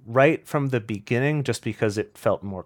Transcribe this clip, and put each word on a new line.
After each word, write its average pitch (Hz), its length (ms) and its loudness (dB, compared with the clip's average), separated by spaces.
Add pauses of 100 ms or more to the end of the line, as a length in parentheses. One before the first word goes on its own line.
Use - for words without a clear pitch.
right 135 400 4
from 143 240 -2
the 123 120 0
beginning, 123 640 -2
just 120 200 -4
because 107 340 -2
it - 200 -6
felt 98 260 0
more 95 220 -10